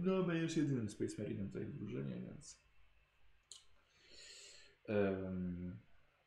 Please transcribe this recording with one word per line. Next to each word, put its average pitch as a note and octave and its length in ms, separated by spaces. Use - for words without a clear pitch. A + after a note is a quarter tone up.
No, F#3 200
będziesz E3 340
jedynym C3 320
Space A2 340
Marinem G#2 260
w - 40
tej - 140
drużynie, G2 540
więc. - 440
Em, F#2+ 920